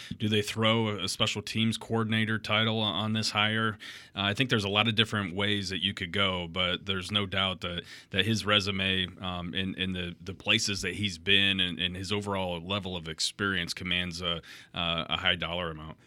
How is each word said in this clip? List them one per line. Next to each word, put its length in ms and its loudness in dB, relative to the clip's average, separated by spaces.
do 100 2
they 140 4
throw 460 2
a, 160 -4
a 40 -2
special 320 -2
teams 360 0
coordinator 600 0
title 420 2
on, 140 0
on 200 0
this 180 0
hire? 480 2
Uh, 60 -2
I 140 2
think 160 2
there's 120 4
a 60 0
lot 180 4
of 60 2
different 420 2
ways 360 0
that 100 -4
you 140 0
could 160 -6
go, 380 0
but 360 0
there's 260 -4
no 140 2
doubt 360 0
that, 200 -4
that 140 4
his 200 2
resume, 600 2
um, 360 -6
in, 200 -2
in 180 -2
the, 300 -6
the 120 -8
places 480 2
that 100 -2
he's 240 -4
been 420 4
and, 200 0
and 180 -2
his 140 -6
overall 500 -2
level 340 -2
of 140 -8
experience 640 0
commands 480 -2
a, 200 -2
a, 360 -2
a 80 -2
high 180 2
dollar 360 -4
amount. 360 -12